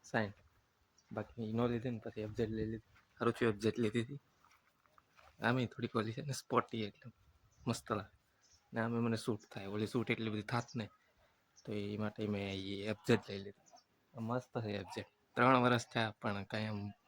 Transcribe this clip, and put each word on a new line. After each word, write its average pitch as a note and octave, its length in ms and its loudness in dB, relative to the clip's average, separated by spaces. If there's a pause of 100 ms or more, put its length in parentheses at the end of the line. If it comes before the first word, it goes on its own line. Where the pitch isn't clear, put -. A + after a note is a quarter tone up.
સાઇન. G#2+ 280 0 (760)
બાકી A2 320 -6
ઈ A2 140 -2
ન A#2 100 2
લીધી A#2+ 280 -2
ને, A2 60 -8
પછી G#2+ 260 -8
એફ G#2+ 100 -10
ઝેડ A2 160 0
લઈ A2 180 -2
લીધી. - 260 -10 (140)
સારું A#2 240 0
થયું A#2 180 4
એફ G2+ 100 -6
ઝેડ A2 160 4
લીધી A2+ 260 2
હતી. C#3 160 -10 (1200)
આમેય A#2+ 320 2
થોડીક A#2+ 240 -6
ઓલી A2 180 0
છે C#3 80 -6
ને C#3+ 100 -6
સ્પોર્ટી A#2+ 500 0
એટલે - 240 -10 (540)
મસ્ત - 300 -4
લાગે. G#2 240 -2 (580)
ને A#2 80 -2
આમે A#2 200 0
મને A#2 160 2
સૂટ A2 340 -2
થાય. G2 200 -8
ઓલી G#2+ 220 -2
સૂટ A#2 180 2
એટલી A2 240 0
બધી G#2 180 -4
થાત A#2+ 220 0
ને, A2+ 120 -4 (720)
તો - 140 -12
ઈ G#2 260 -4
માટે G#2 280 -2
મેં G2+ 180 0 (120)
ઈ G2 260 -4
એફ G#2+ 220 -4
ઝેડ A2+ 200 4
લઈ G2 200 -8
લીધી. - 240 -16 (460)
મસ્ત A#2+ 460 -4
છે A2 120 -4
એફ G2 200 -6
ઝેડ. G2+ 160 -6 (280)
ત્રણ B2 260 8
વર્ષ A#2+ 240 4
થયા A2 260 0
પણ G2+ 320 -4
કાંઈ A2 280 -4
એમ G#2 80 -4 (280)